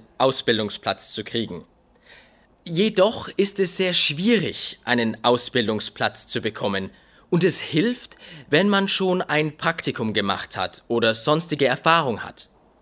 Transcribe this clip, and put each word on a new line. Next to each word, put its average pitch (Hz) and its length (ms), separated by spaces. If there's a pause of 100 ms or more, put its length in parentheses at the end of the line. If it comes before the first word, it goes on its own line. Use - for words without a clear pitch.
(180)
Ausbildungsplatz 110 960
zu 110 120
kriegen. 101 400 (1000)
Jedoch 202 720
ist 202 220
es 185 180
sehr 185 160
schwierig, 165 920
einen 117 400
Ausbildungsplatz 113 1040
zu - 140
bekommen, 98 500 (380)
und 175 160
es 160 160
hilft, - 580 (320)
wenn 180 180
man 196 200
schon 185 340
ein 151 340
Praktikum 135 560
gemacht 98 440
hat - 320
oder 113 260
sonstige 151 520
Erfahrung 135 560
hat. - 280 (320)